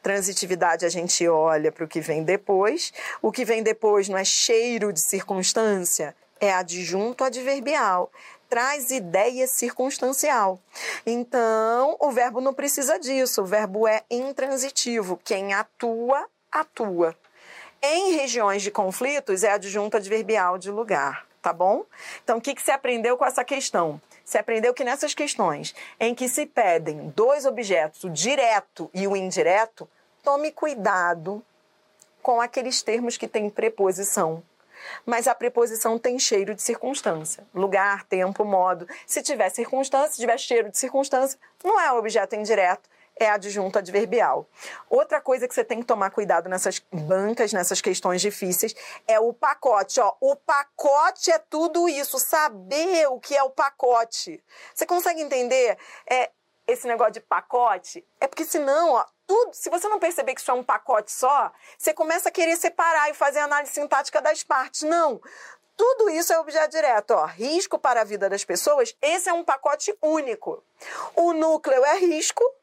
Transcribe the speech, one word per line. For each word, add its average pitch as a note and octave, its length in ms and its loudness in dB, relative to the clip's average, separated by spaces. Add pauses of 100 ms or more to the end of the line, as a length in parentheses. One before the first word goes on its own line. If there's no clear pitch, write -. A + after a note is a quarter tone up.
Transitividade F#3 800 0
a E3+ 60 2
gente F3 380 0
olha D#3 440 4
pro D#3+ 160 -8
que E3 140 -4
vem D#3+ 220 -4
depois. G3 680 0 (300)
O A3 100 0
que B3 140 -4
vem A3+ 160 0
depois G#3 480 2
não F#3+ 80 -2
é F#3+ 80 -2
cheiro A3+ 680 2
de G3+ 80 -4
circunstância, F#3+ 1160 -2 (240)
é G3+ 120 2
adjunto F#3 720 -2
adverbial. B3+ 880 0 (380)
Traz B3+ 400 -2
ideia A#3+ 560 0
circunstancial. B3 1120 -2 (460)
Então, A#3 960 0
o D4 100 2
verbo B3 320 0
não C4+ 120 0
precisa C#4 440 -2
disso. C4 460 -2
O - 20 -2
verbo G#3+ 420 0
é A3 220 2
intransitivo. B3+ 1120 -4
Quem G3 300 -2
atua, A#3 720 -2 (240)
atua. F#3+ 640 -2 (680)
Em F4+ 280 2
regiões A#3 480 0
de G3+ 100 -4
conflitos, G#3+ 720 -2
é G#3 80 6
adjunto G#3 460 -2
adverbial G3 600 0
de F#3 140 -10
lugar, F#3 560 -4 (140)
tá E3+ 100 0
bom? F#3+ 320 0 (400)
Então, A#3 140 0
o A#3 40 -4
que C4+ 140 -4
que - 60 -14
você D#4 100 0
aprendeu B3 460 0
com C4+ 80 2
essa B3+ 180 0
questão? F3+ 580 -2 (220)
Você - 140 -4
aprendeu A3+ 360 0
que B3+ 120 -4
nessas C#4+ 280 -2
questões E3+ 600 -2 (240)
em A#3+ 160 0
que B3 140 -4
se D4 160 -4
pedem E3 640 0
dois B3+ 360 2
objetos, G3 600 -2
o F#3 40 -6
direto G#3 840 0
e F#3+ 120 -4
o G3+ 120 0
indireto, F#3 720 0 (340)
tome C#4+ 260 2
cuidado G3 920 -2 (800)
com A#3 180 2
aqueles A#3+ 420 -2
termos A#3 360 -2
que A#3 100 -8
têm G#3 220 -2
preposição. F#3+ 920 0 (640)
Mas A#3 220 0
a A#3+ 80 2
preposição A#3 640 0
tem B3 180 -2
cheiro G3+ 380 0
de - 60 -12
circunstância. A3 920 -4
Lugar, G3 520 0
tempo, F#3+ 400 -2
modo. F#3 420 0 (180)
Se - 160 -4
tiver A3 280 0
circunstância, C4+ 640 -2
se A3 80 -8
tiver A#3 160 0
cheiro A3+ 320 0
de - 80 -6
circunstância, C4+ 600 0 (240)
não G4+ 160 2
é C#4+ 140 2
objeto G#3+ 440 0
indireto, G#3 540 2 (260)
é A3 140 2
adjunto G3+ 480 -2
adverbial. F#3+ 680 0 (440)
Outra C#4+ 320 2
coisa B3 260 0
que B3 60 -10
você A#3+ 100 0
tem A3+ 160 -4
que A#3 60 -8
tomar G3+ 240 2
cuidado F3+ 400 0
nessas F#3 420 -2
bancas, G3 600 0
nessas F3+ 260 0
questões F#3 400 0
difíceis, G3 560 -2 (320)
é A3 120 4
o A#3 120 2
pacote, A#3+ 720 0
ó. - 180 2
O C#4 160 2
pacote D4 960 2
é D#4+ 60 4
tudo E4 500 0
isso, C#4 300 -2
saber D4+ 920 0
o B3+ 120 -2
que C#4 180 -2
é C4+ 60 4
o C4 80 0
pacote. A#3+ 920 0 (300)
Você - 120 -2
consegue F4 360 0
entender, B3+ 560 2 (320)
é, B3 220 0 (360)
esse B3 200 -2
negócio G#3+ 260 2
de A3 80 -14
pacote? G3+ 800 0 (160)
É - 80 0
porque D#4+ 180 -6
senão, D4+ 480 2
ó, G#3+ 120 2 (220)
tudo, G4+ 260 2
se - 160 -10
você F4 180 -2
não G#4+ 120 0
perceber D4+ 340 -2
que - 80 -10
isso - 80 -6
é B3+ 60 4
um B3 80 -4
pacote - 480 0
só, B3+ 400 2 (260)
você D#4 160 0
começa E4 360 0
a - 20 -2
querer E4+ 260 2
separar E4 540 2
e - 20 -10
fazer D4 260 0
a D4 40 0
análise D4 300 -2
sintática D4 480 0
das D#4 220 0
partes. C#4 380 -2
Não. D4+ 400 2 (560)
Tudo A4+ 320 4
isso E4 240 0
é E4 60 4
objeto D#4 320 0
direto, C4 400 2
ó. D#3+ 140 4
Risco C#4 520 -2
para C4+ 240 2
a - 20 2
vida G3+ 240 -2
das G3 160 -2
pessoas, A#3+ 560 0
esse F4 300 0
é F4 40 2
um E4+ 100 -2
pacote D4 580 0
único. D4 640 -2 (520)
O E4+ 160 4
núcleo D#4 540 2
é D#4+ 140 4
risco E4+ 440 2 (200)